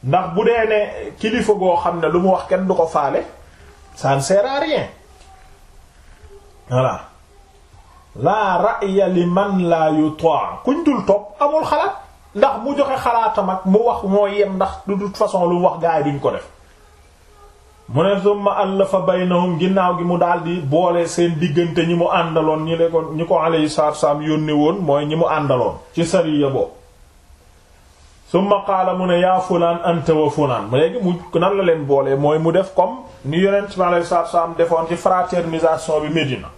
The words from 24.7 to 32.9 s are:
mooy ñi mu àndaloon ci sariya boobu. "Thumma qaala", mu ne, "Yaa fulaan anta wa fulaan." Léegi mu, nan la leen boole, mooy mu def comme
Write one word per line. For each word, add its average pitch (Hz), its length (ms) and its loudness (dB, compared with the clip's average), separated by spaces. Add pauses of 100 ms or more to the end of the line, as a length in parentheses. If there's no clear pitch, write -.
mooy 147 240 0
ñi 151 100 -4
mu 165 100 2
àndaloon 135 500 0 (180)
ci 165 120 0
sariya 156 440 0
boobu. 123 220 -2 (1600)
"Thumma 196 360 2
qaala", 185 260 0
mu 180 140 -2
ne, 175 140 4
"Yaa 185 180 4
fulaan 170 460 0
anta 170 280 0
wa 156 160 2
fulaan." 123 420 -2
Léegi 160 300 2
mu, 180 120 0 (260)
nan 190 180 2
la 190 60 0
leen 160 220 2
boole, 139 320 2
mooy 151 220 2
mu 165 120 0
def 185 240 0
comme 175 220 0 (260)